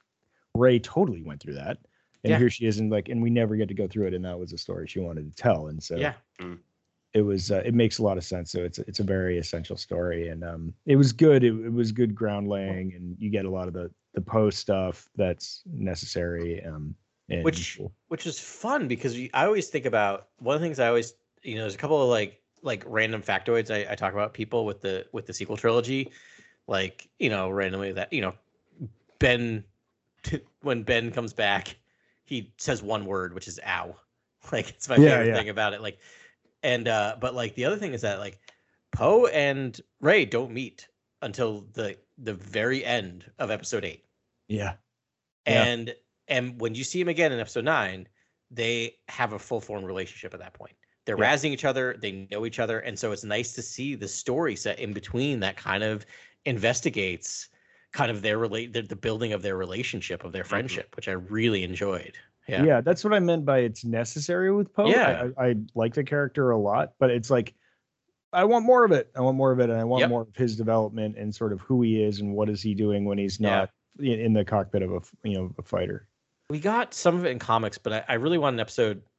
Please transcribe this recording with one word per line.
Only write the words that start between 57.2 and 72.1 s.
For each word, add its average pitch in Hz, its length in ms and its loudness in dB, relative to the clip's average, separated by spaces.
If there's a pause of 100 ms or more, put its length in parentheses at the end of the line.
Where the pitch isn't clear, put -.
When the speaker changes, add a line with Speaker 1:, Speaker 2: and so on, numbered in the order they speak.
Speaker 2:
kind 127 180 0
of 107 120 -4
their 107 160 0
relate, 113 360 -4
the, 117 80 -4
the 104 140 -8
building 110 380 -2
of 98 80 -2
their 95 160 -4
relationship, 92 640 -6
of 87 80 -12
their 90 120 -6
Speaker 3:
Mm-hmm. - 60 -12
Speaker 2:
friendship, - 460 -4
which - 120 -12
I 101 40 -6
really 101 520 0
enjoyed. 90 540 -4 (300)
Yeah. 117 160 2
Speaker 1:
Yeah, 139 180 6
that's 170 220 2
what 214 100 2
I 208 60 6
meant 170 260 2
by 135 140 4
it's 117 260 -2
necessary 147 680 -2
with 202 200 0
Poe. 208 140 2
Speaker 2:
Yeah. 190 500 4
Speaker 1:
I, 131 60 0
I, 123 60 4
I 120 60 4 (200)
like 113 180 0
the 147 100 0
character 139 480 2
a 113 60 4
lot, 110 420 2
but 131 100 6
it's 120 200 0
like, 123 240 2 (800)
I 180 120 4
want 233 200 4
more 247 180 10
of 208 80 8
it. 135 240 4
I 135 60 0
want 131 160 4
more 135 140 6
of 127 80 4
it, 120 100 6
and 113 100 2
I 113 40 2
want 127 180 2
Speaker 2:
Yep. 131 80 4
Speaker 1:
more 120 140 0
of 107 120 -18
his 120 220 0
development 110 600 0
and 104 160 -6
sort 104 200 -2
of 92 80 -8
who 123 220 2
he 110 180 4
is 104 180 0